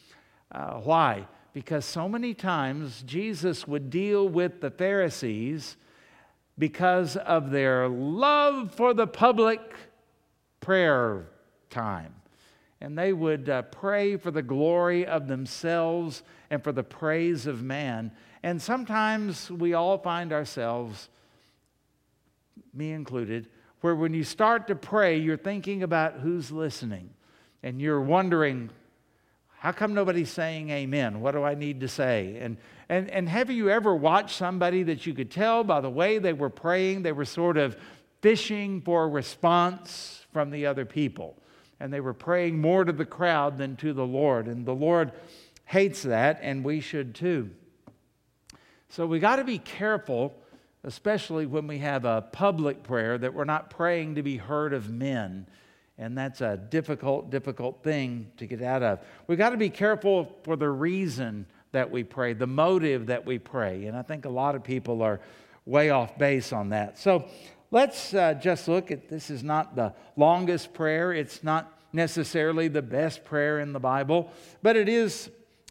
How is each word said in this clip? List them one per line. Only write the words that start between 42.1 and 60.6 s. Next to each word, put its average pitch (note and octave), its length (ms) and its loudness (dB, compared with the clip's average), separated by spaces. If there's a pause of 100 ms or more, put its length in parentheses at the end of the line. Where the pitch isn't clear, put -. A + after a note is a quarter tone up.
praying E3+ 460 0
more F3+ 240 6
to E3+ 80 0
the D3+ 120 -2
crowd D3 540 0
than C3+ 180 -6
to D3+ 160 -2
the C3 140 0
Lord. B2+ 400 2
And A#2+ 180 -6
the B2+ 100 -2
Lord D#3 380 2 (540)
hates G3 380 2
that, C3 360 2
and C3+ 240 -6
we D3 160 -2
should C3+ 340 -8
too. D#3 360 -2 (1400)
So E3+ 180 -4
we E3 120 2
gotta B3 260 4
be A#3+ 140 -2
careful, F#3 840 -2 (440)
especially D#3+ 640 -2
when D3+ 200 -2
we D3 120 -8
have C#3 260 -2
a A2+ 180 2 (100)
public D#3+ 520 0
prayer, A#2 340 0
that B2 160 -4
we're D3 100 -2
not D3+ 260 -2
praying E3 440 -2
to D3 80 -4
be C#3 140 -4
heard C#3+ 360 -2
of A2+ 160 -4
men. A2+ 580 -4 (520)
And A#2 180 -8
that's C3+ 240 -6
a A2 160 -2
difficult, C#3 720 -4
difficult C3 540 -6
thing B2+ 540 -4
to A#2 100 -12
get A#2 160 -8
out B2+ 220 0
of. G2+ 160 2 (260)
We E3+ 100 0
gotta A#3 200 4
be G#3+ 120 2
careful G3 640 2 (120)
for D#3+ 120 -2
the D3 140 0